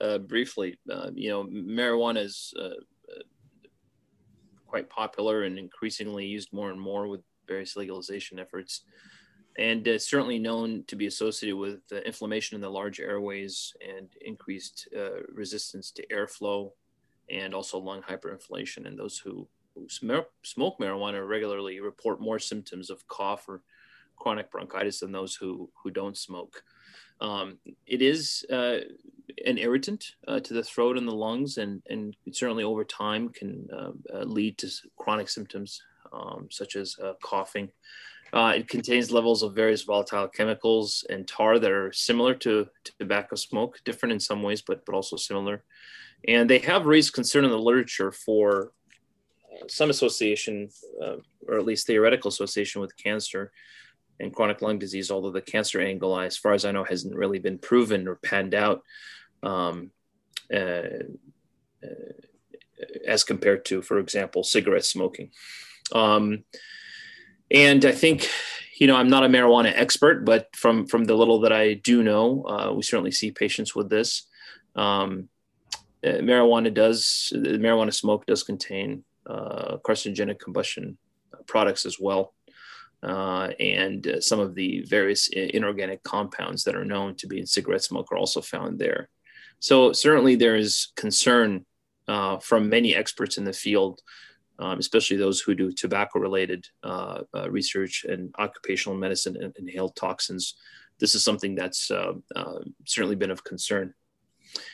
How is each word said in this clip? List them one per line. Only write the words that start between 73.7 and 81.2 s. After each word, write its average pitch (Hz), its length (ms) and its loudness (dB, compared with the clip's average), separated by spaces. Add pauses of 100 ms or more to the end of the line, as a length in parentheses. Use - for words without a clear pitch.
with 101 140 -2
this. 110 400 0 (480)
Um, 98 520 0 (760)
uh, - 160 2
marijuana 117 520 6
does, 113 600 4
the - 260 0
marijuana 110 340 4
smoke 104 340 0
does 104 180 2
contain, 101 580 -6 (240)
uh, - 520 -8
carcinogenic 104 600 -2
combustion 95 580 -6 (500)